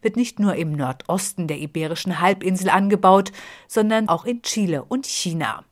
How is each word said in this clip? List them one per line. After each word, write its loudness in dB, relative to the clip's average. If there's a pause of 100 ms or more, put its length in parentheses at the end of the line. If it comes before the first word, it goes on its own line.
wird -2
nicht -2
nur 2
im -4
Nordosten -4
der -6
Iberischen -4
Halbinsel 0
angebaut, 6 (360)
sondern 2
auch 0
in -4
Chile -2
und -4
China. -4